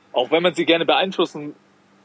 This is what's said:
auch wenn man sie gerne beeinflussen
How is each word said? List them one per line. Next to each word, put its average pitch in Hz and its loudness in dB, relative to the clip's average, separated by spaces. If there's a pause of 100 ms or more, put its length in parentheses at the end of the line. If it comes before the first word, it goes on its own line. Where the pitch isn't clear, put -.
(140)
auch 123 -2
wenn 165 2
man 180 2
sie 170 -2
gerne 165 2
beeinflussen 160 -2 (500)